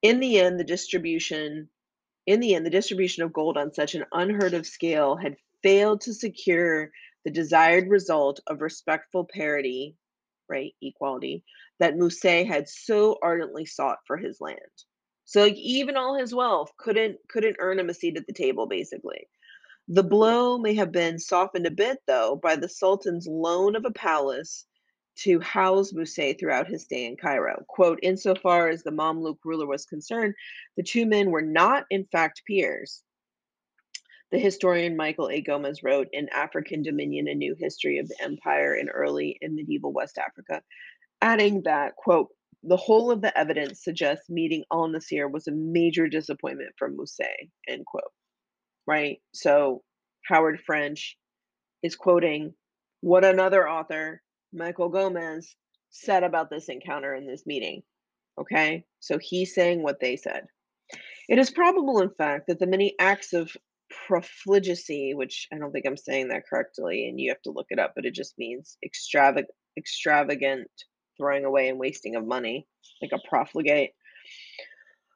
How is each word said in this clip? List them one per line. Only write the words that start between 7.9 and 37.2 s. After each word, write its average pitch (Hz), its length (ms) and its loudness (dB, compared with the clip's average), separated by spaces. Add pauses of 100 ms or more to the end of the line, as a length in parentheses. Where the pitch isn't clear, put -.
of 147 140 -6
respectful 160 640 -4
parity, 143 720 -4 (500)
right, 135 340 -6
equality, 135 640 -8 (360)
that 165 180 4
Musset 175 480 4
had 151 240 -2
so 214 520 2
ardently 160 440 -2
sought 135 400 -2
for 135 100 -4
his 190 240 -10
land. - 200 -10 (640)
So, - 160 4
like, 208 160 6
even 269 400 -2
all 262 180 -2
his 247 180 -4
wealth 226 440 0
couldn't, 220 400 0 (100)
couldn't 220 320 0
earn 185 200 0
him 175 100 -2
a 175 40 -6
seat 170 220 -4
at 160 120 -10
the 117 60 -12
table, 131 320 -2
basically. - 600 -8 (640)
The 180 140 4
blow 233 540 4
may 220 180 0
have 185 180 0
been 170 260 0
softened 180 460 0
a 165 60 0
bit, 233 260 0 (100)
though, 127 340 2
by 160 140 2
the 143 140 -6
Sultan's 190 580 0
loan 170 480 0
of 220 80 -2
a 247 80 -4
palace 147 760 -2 (520)
to 175 240 4
house 190 500 2
Musset 156 480 -4
throughout 139 280 0
his 160 160 -10
stay 123 220 -8
in 120 120 -10
Cairo. 127 500 -2
Quote, 170 360 4
"Insofar 185 680 2
as 165 140 -4
the 156 80 -6
Mamluk 156 520 -2
ruler 160 220 -4
was 139 200 -6
concerned, 208 500 -4 (420)
the 180 60 -4
two 233 220 0
men 208 260 4
were 156 100 0
not, 170 480 2
in 196 160 -2
fact, 165 400 -2
peers." 170 580 -2 (1300)
The 185 80 2
historian 175 560 2
Michael 156 340 -2
A. 147 120 -2
Gomez 143 420 -4
wrote 135 300 2
in 143 160 -6
African 156 540 -4
Dominion, 147 440 -4